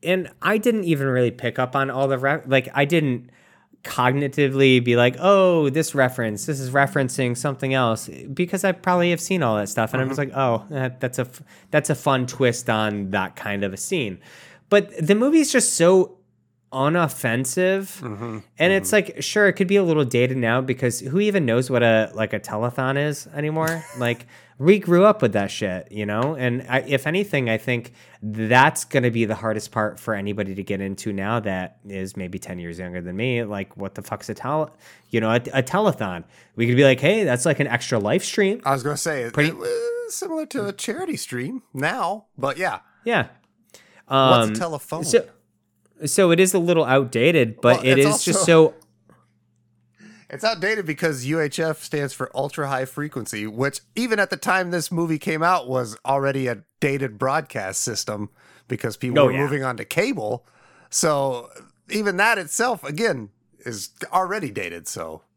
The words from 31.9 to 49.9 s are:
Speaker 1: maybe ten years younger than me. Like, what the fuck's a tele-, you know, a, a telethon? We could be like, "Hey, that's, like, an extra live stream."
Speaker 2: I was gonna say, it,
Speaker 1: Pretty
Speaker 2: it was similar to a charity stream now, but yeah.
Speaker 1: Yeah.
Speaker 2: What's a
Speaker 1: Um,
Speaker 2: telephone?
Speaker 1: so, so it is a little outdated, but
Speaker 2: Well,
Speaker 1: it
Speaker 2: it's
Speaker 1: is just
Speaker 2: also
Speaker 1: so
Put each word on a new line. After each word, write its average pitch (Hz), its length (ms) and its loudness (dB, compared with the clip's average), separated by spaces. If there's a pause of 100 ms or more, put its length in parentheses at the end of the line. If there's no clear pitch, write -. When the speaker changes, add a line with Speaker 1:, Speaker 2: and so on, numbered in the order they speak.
Speaker 1:
maybe 92 240 -10
ten 90 200 -12
years 85 200 -12
younger 90 220 -10
than 90 160 -10
me. 120 260 -2
Like, 101 360 -8
what 98 160 -10
the 104 80 -12
fuck's - 260 -10
a 110 60 -8
tele-, 147 340 -4 (400)
you 117 100 -2
know, 110 120 0
a, 117 60 4
a 127 260 -2
telethon? 127 600 -2 (320)
We 117 100 0
could 123 100 2
be 139 80 8
like, 131 160 6
"Hey, 202 240 2
that's, 123 220 0
like, 151 140 2
an 139 80 0
extra 120 300 0
live 104 240 0
stream." 208 440 0
Speaker 2:
I 135 60 2
was 131 100 -2
gonna 143 160 -4
say, 147 240 -4
it, 117 100 -8
Speaker 1:
Pretty 151 160 2
Speaker 2:
it 165 80 -6
was 466 580 -6
similar 320 320 -6
to 226 200 -6
a 196 80 -6
charity 311 420 -6
stream 139 460 -8 (100)
now, 185 540 -4 (100)
but 135 220 -4
yeah. 151 220 -4 (220)
Speaker 1:
Yeah. 226 260 0 (800)
Speaker 2:
What's - 0 -
a 135 60 -4 (360)
Speaker 1:
Um, 107 40 -4
Speaker 2:
telephone? 156 500 -6
Speaker 1:
so, - 200 4 (800)
so 175 280 4
it 165 60 4
is 185 140 4
a 196 60 2
little 170 260 2
outdated, 127 800 2
but 120 160 6
Speaker 2:
Well, - 80 -2
Speaker 1:
it 131 120 6
Speaker 2:
it's 147 200 6
Speaker 1:
is - 60 -4
just 180 160 0
Speaker 2:
also 180 40 2
Speaker 1:
so 160 300 6 (1600)